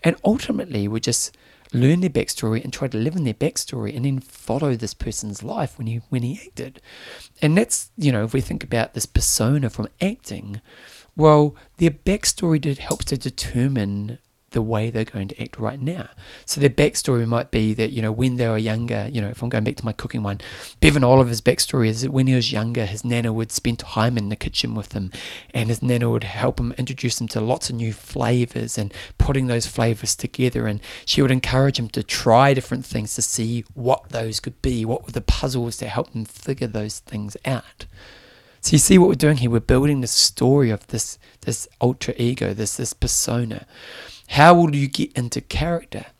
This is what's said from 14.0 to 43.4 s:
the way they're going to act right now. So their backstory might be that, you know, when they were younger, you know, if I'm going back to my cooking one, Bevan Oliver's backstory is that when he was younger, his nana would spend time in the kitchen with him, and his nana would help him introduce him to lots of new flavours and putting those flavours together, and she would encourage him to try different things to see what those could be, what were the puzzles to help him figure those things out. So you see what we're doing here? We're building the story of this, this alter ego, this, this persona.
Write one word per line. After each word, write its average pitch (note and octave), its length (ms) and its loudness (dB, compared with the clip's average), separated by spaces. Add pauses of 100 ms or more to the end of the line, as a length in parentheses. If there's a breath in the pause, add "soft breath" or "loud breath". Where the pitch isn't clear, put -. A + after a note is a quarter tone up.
the A#2 100 -2
way A2 280 0
they're A2 140 -2
going G2 240 -6
to - 140 -10
act - 180 -10
right A2 220 -6
now. D#3+ 260 -6 (380 loud breath)
So - 160 -4
their C#3 80 6
backstory A#2+ 580 2
might A#2 240 -2
be A2 220 2
that, C3+ 180 0
you B2 100 -4
know, A2 120 0
when B2 240 0
they A#2+ 100 2
were A2 100 0
younger, A2 540 -2
you B2 80 -4
know, G#2 80 -2
if A2 160 -8
I'm A#2+ 60 -2
going A2 160 0
back B2+ 120 -2
to - 80 -10
my A2+ 60 -2
cooking A#2 320 -6
one, G2+ 160 -4 (400 loud breath)
Bevan C#3+ 240 6
Oliver's B2 380 6
backstory C3 480 2
is A2+ 140 -2
that C3+ 80 -4
when C3 160 2
he C3 80 4
was A#2 180 0
younger, A2+ 320 -2
his G2+ 180 -8
nana A#2 300 0
would A2 180 -4
spend - 280 -2
time A#2 380 0
in G#2 120 -2
the G#2+ 80 -4
kitchen - 360 -4
with G#2+ 200 -8
him, G2 180 -4 (420 loud breath)
and A2+ 140 0
his A2+ 140 -2
nana A#2+ 280 0
would A2+ 140 0
help A2+ 340 -4
him B2 200 -4
introduce B2+ 420 -4
him A#2 100 -4
to A2 120 -4
lots A#2+ 280 -2
of A#2+ 60 -6
new A#2 160 -4
flavours A#2+ 840 -2
and G2+ 160 -6 (240 loud breath)
putting C3+ 300 2
those A#2+ 200 0
flavours A2+ 480 -2
together, A#2+ 520 -2
and G#2 120 -2 (260 loud breath)
she - 160 0
would C3 100 4
encourage C3 460 2
him A#2 120 -4
to A#2+ 120 -4
try B2+ 520 4
different C3 320 -4
things A2 300 -6
to A#2 60 -4
see A#2 520 -2
what B2+ 360 0
those A2+ 300 -4
could - 220 -10
be, A#2+ 240 0
what A#2 200 -4
were - 60 -14
the B2 80 -4
puzzles B2 580 -2
to A#2 120 -8
help A2 240 -4
him A2+ 100 -6
figure - 440 -6
those G#2+ 320 -6
things G#2 440 -10
out. - 440 -6 (760 loud breath)
So - 100 -2
you D3+ 80 8
see F#3+ 180 8
what F3+ 120 8
we're E3 60 2
doing D3+ 220 4
here? B2 120 0
We're A#2 100 2
building C3+ 400 2
the B2 80 -4
story C3 600 2
of G#2+ 180 -4
this, - 320 -6 (220 soft breath)
this - 260 -6 (140)
alter B2 360 0
ego, A#2+ 360 0
this, G#2 240 -4
this - 160 -6
persona. - 720 -2 (640 loud breath)